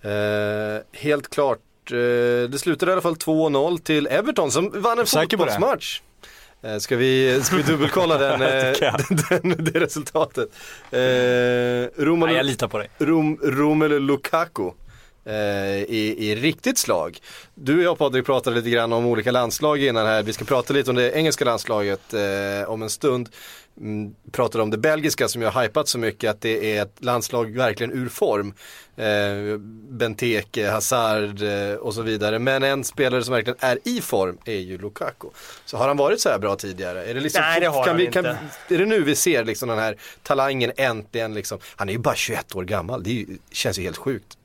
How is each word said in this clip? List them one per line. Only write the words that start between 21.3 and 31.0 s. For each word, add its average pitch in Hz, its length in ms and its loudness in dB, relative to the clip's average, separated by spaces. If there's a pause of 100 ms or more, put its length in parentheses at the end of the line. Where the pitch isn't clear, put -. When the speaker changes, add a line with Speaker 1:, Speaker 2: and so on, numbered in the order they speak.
Speaker 1:
landslaget, 104 680 -2
eh, 101 560 -2
om 110 120 -6
en 107 80 -8
stund. 127 400 0 (500)
Mm, 107 360 -8 (160)
pratade 113 320 0
om 107 60 0
det 110 80 -2
belgiska 151 500 0
som 120 140 -4
jag 110 100 0
har 127 120 0
hypat 143 240 0
så - 100 -2
mycket, 113 320 -2
att 104 120 -4
det 107 360 0
är 104 40 0
ett 101 180 -6
landslag 120 580 -2
verkligen 127 340 -2
ur 127 180 -6
form. 104 440 -2 (440)
Eh, 104 600 0 (320)
Benteke, 113 840 -2
Hazard, 107 720 0